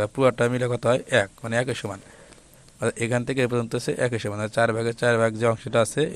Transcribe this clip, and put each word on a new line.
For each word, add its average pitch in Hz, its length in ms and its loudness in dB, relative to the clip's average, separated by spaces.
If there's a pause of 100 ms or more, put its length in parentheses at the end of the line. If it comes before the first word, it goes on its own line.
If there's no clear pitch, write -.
আর 104 120 -2
পুরোটা 127 360 2
মিলে 127 220 -2
কত 117 160 -4
হয়? 127 120 2 (200)
এক, 98 80 -4 (140)
মানে 113 180 -4
একের 127 200 -4
সমান। 98 180 -8 (800)
অর্থাৎ 113 160 -2 (100)
এখান 120 220 0
থেকে 135 180 -2
এ - 60 2
পর্যন্ত 117 260 -2
হচ্ছে 123 140 -4 (140)
একের 117 180 -2
সমান, 104 200 -6
আর 110 140 -4
চার 117 180 4
ভাগের 117 260 -2
চার 120 200 4
ভাগ 113 180 4
যে 117 120 2
অংশটা 110 340 -2
আছে, - 160 -2 (140)